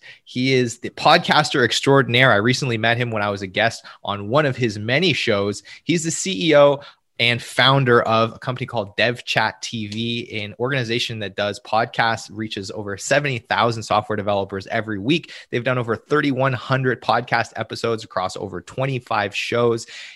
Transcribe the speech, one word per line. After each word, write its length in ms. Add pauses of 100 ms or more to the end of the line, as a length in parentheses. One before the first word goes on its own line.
(260)
He 280
is 260
the 100
podcaster 760
extraordinaire. 680
I 60
recently 420
met 180
him 140
when 100
I 80
was 140
a 40
guest 380 (180)
on 240
one 200
of 100
his 220
many 340
shows. 480 (220)
He's 200
the 80
C 380
E 80
O 240 (380)
and 200
founder 600
of 320
a 60
company 260
called 320
DevChat 640
T 240
V, 560
an 180
organization 600
that 160
does 240
podcasts, 720
reaches 380
over 260
seventy 400
thousand 460
software 320
developers 520
every 300
week. 340 (200)
They've 120
done 140
over 180
thirty-one 580
hundred 500
podcast 520
episodes 480
across 320
over 260
twenty-five 720
shows. 500 (300)